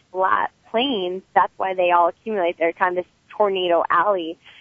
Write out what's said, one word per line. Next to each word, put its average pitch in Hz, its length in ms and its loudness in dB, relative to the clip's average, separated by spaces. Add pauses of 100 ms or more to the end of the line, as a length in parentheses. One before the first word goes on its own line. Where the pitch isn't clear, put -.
(120)
flat 190 380 0 (200)
plains, 202 520 -2 (120)
that's 190 220 2
why 190 160 -4
they 180 180 0
all 175 180 4
accumulate. 180 500 -4
They're 170 160 0
kind 180 240 -2
of 175 60 -2
this - 80 -20 (180)
tornado 185 580 0
alley. 175 500 0 (220)